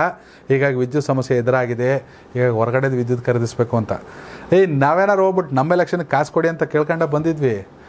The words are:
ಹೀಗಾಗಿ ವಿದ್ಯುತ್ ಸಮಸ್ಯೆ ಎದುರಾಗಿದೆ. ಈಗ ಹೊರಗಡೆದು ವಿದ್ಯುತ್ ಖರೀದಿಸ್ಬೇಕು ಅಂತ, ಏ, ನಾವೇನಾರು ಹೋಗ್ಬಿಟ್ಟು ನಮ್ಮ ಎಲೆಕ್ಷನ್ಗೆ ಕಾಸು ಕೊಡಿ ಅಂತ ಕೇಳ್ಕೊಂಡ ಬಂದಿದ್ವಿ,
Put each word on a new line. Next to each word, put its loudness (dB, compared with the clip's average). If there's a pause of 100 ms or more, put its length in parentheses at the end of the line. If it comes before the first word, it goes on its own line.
(500)
ಹೀಗಾಗಿ 2
ವಿದ್ಯುತ್ -2
ಸಮಸ್ಯೆ 0
ಎದುರಾಗಿದೆ. 0 (400)
ಈಗ 2
ಹೊರಗಡೆದು 0
ವಿದ್ಯುತ್ -2
ಖರೀದಿಸ್ಬೇಕು 0
ಅಂತ, -2 (600)
ಏ, 6
ನಾವೇನಾರು 2
ಹೋಗ್ಬಿಟ್ಟು 0
ನಮ್ಮ 2
ಎಲೆಕ್ಷನ್ಗೆ 0
ಕಾಸು -2
ಕೊಡಿ 2
ಅಂತ -2
ಕೇಳ್ಕೊಂಡ 0
ಬಂದಿದ್ವಿ, -2 (220)